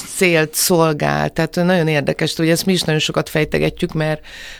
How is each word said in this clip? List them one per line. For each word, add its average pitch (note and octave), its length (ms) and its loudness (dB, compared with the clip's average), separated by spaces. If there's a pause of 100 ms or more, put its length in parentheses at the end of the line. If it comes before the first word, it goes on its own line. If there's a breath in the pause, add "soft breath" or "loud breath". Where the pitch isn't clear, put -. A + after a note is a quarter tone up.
(160)
célt D#3+ 380 2
szolgál, D3+ 760 2
tehát D#3+ 260 -2
nagyon F3 320 2
érdekes, D3+ 500 0
ugye E3 140 2
ezt E3 140 0
mi F#3+ 80 2
is E3+ 80 2
nagyon D#3 180 0
sokat D#3 300 -2
fejtegetjük, D#3 640 0
mert, D#3 280 -2 (380 loud breath)